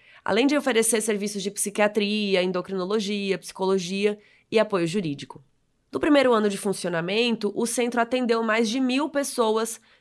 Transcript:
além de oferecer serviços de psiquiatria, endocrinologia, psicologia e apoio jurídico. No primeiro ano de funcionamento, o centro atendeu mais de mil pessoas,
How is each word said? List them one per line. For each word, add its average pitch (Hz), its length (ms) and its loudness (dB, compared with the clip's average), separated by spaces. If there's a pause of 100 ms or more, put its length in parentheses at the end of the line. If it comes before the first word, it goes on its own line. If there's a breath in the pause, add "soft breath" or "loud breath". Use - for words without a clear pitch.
(240 soft breath)
além 233 220 2
de 294 100 2
oferecer 226 460 2
serviços 208 400 -4
de 196 80 -4
psiquiatria, 208 920 0
endocrinologia, 190 960 -2
psicologia 190 800 -2 (340 soft breath)
e 214 80 2
apoio 208 280 2
jurídico. 160 580 -6 (480)
No - 80 -6
primeiro 277 320 4
ano 214 160 4
de 196 80 -2
funcionamento, 202 960 -2
o 233 120 -2
centro 233 340 -2
atendeu 233 420 0
mais 226 280 0
de 254 100 -2
mil 262 300 0
pessoas, 226 720 -2 (200 soft breath)